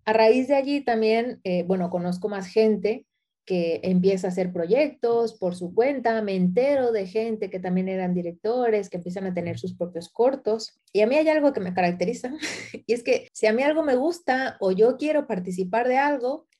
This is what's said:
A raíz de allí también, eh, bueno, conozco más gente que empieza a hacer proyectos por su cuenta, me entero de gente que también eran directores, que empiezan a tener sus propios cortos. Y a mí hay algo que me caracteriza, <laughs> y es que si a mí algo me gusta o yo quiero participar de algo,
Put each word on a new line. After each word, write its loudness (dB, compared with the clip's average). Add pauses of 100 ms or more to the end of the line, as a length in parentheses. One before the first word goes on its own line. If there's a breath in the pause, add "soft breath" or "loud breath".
A 2
raíz 6
de 2
allí 0
también, 0
eh, -2
bueno, -2
conozco -4
más -8
gente 2 (460)
que 0
empieza 2
a -2
hacer -2
proyectos 0
por -4
su -10
cuenta, 0
me -2
entero 2
de -2
gente -4
que -8
también -2
eran -2
directores, -2
que -8
empiezan -8
a -4
tener -6
sus -8
propios -8
cortos. -2 (120)
Y 2
a 6
mí 2
hay 4
algo 4
que -6
me -6
caracteriza, -2
<laughs> -12
y 0
es -2
que 0
si 0
a 4
mí 2
algo 2
me 2
gusta -2
o 2
yo 4
quiero 0
participar -2
de 2
algo, 0 (140)